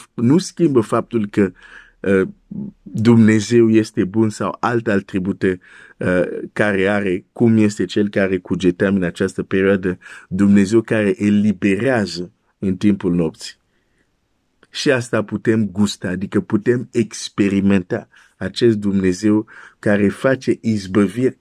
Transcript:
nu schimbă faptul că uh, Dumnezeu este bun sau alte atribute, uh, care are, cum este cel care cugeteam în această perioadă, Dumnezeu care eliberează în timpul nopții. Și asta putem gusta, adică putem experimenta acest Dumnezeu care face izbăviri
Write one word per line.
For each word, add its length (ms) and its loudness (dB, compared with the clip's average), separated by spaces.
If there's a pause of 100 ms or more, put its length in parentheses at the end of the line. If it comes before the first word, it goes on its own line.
(140)
nu 240 2
schimbă 420 0
faptul 460 -2
că 260 0 (480)
uh, 280 2 (540)
Dumnezeu 880 4
este 340 2
bun 260 0
sau 300 -6
alte 300 -2
atribute, 720 -2 (360)
uh, 260 0 (300)
care 360 0
are, 440 -2
cum 240 2
este 280 0
cel 240 -2
care 300 -2
cugeteam 560 0
în 80 0
această 400 -4
perioadă, 560 0 (300)
Dumnezeu 520 2
care 420 0
eliberează 1120 0 (260)
în 180 -4
timpul 380 0
nopții. 420 -6 (1120)
Și 200 -2
asta 340 -2
putem 420 -2
gusta, 420 -4
adică 320 -4
putem 520 -2
experimenta 1160 -2 (280)
acest 400 0
Dumnezeu 720 0 (320)
care 300 0
face 520 -2
izbăviri 800 -2